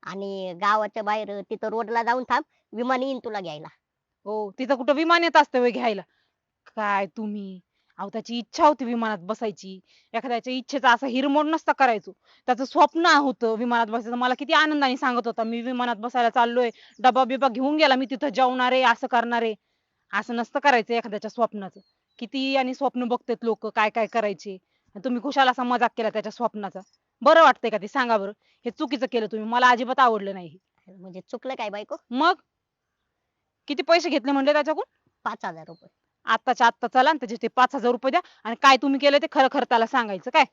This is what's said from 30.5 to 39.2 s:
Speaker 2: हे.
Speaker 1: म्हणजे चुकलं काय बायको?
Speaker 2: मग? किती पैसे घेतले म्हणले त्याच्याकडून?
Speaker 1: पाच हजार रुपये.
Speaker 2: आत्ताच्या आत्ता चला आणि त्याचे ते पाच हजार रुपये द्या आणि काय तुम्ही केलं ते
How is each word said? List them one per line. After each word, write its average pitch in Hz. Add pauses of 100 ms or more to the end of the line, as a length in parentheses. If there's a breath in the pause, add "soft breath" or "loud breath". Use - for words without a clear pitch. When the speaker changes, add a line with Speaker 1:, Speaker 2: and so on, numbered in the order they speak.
Speaker 2:
हे. 190
Speaker 1:
म्हणजे 185 (100)
चुकलं 262
काय 226
बायको? 214 (140)
Speaker 2:
मग? 302 (1300)
किती 269
पैसे 330
घेतले 277
म्हणले 277
त्याच्याकडून? 302 (140)
Speaker 1:
पाच 220
हजार 160
रुपये. - (360)
Speaker 2:
आत्ताच्या -
आत्ता 233
चला 262
आणि 320
त्याचे 240
ते 233
पाच 254
हजार 240
रुपये 247
द्या 349 (220 soft breath)
आणि 220
काय 269
तुम्ही 277
केलं 285
ते 302